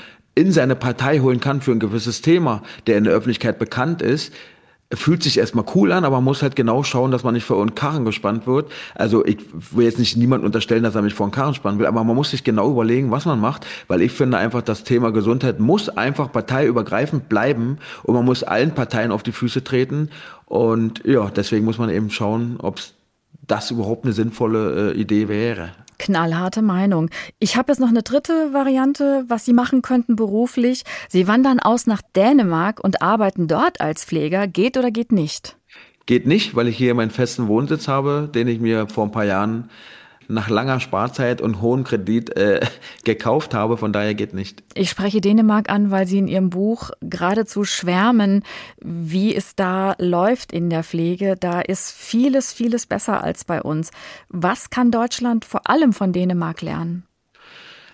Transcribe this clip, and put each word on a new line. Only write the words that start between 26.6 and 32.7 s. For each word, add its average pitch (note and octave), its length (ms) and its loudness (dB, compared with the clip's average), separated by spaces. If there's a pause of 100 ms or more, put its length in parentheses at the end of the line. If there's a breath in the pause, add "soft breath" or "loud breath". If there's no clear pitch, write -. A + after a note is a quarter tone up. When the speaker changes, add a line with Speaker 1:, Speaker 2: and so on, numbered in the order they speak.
Speaker 2:
Meinung. F#3 460 2 (300 loud breath)
Ich - 180 0
habe C4 140 0
jetzt C#4 80 2
noch B3+ 100 2
eine A3+ 140 4
dritte D4 500 0
Variante, C#4 760 0
was A#3 160 -2
Sie B3 80 2
machen B3 300 4
könnten A#3+ 340 0
beruflich. A#3 640 0 (260 loud breath)
Sie F#3 200 2
wandern B3+ 320 4
aus A#3 260 2
nach G#3+ 160 0 (140)
Dänemark G#3+ 640 4